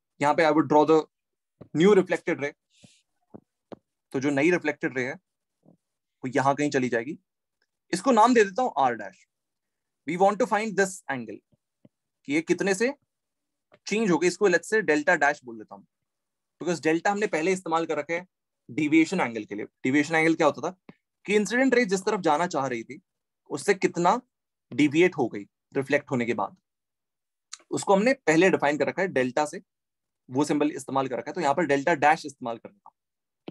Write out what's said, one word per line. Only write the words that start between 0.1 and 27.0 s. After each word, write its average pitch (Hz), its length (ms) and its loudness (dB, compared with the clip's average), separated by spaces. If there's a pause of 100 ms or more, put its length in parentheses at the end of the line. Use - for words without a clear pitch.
यहाँ 143 120 2
पे 165 100 2
I 151 80 4
would 156 160 2
draw 151 220 4
the 156 140 6 (760)
new 196 180 6
reflected 180 440 0
ray। 143 140 -6 (1600)
तो 139 80 -4
जो 139 100 0
नई 147 220 2
reflected 151 460 -2
ray 127 100 -4
है, 143 60 -8 (1080)
वो 135 40 -6
यहाँ 135 280 0
कहीं 147 140 -2
चली 127 200 -2
जाएगी। 120 300 -6 (760)
इसको 254 180 0
नाम 233 220 6
दे 226 100 6
देता 196 180 -2
हूँ 254 180 -2
R 131 120 2
dash। 107 260 -12 (920)
We 170 80 -4
want - 180 4
to 233 100 0
find 220 240 -2
this 185 200 0
angle, 120 480 -10 (880)
कि 139 80 -6
ये 160 80 0
कितने 185 340 0
से 233 180 -2 (960)
change 208 240 0
हो 156 60 2
गई। 175 100 2
इसको 190 220 2
let's 170 240 -2
say 220 100 2
delta 151 360 2
dash 143 240 0
बोल 117 140 -16
देता 101 180 -18
हूँ, 101 120 -20 (720)
because 156 240 -4
delta 165 220 0
हमने 202 200 -2
पहले 170 260 -2
इस्तेमाल 165 320 -4
कर 156 120 -4
रखा 147 160 -6
है 180 140 -8 (440)
deviation 160 500 2
angle 117 220 -4
के 104 120 -12
लिए। 110 100 -8
Deviation 147 500 -2
angle 160 200 2
क्या 156 120 2
होता 139 240 -2
था - 220 -20 (320)
कि 202 100 0
incident 240 380 2
रे 240 120 4
जिस 190 200 -2
तरफ 214 140 -2
जाना 160 280 0
चाह 139 200 -4
रही 117 160 -6
थी, - 180 -18 (480)
उससे 151 240 -2
कितना 185 480 0 (520)
deviate 151 440 2
हो 123 100 0
गई 101 160 -10 (300)
reflect 139 380 -2
होने 120 140 -2
के 113 80 -2
बाद, 107 240 -6 (1120)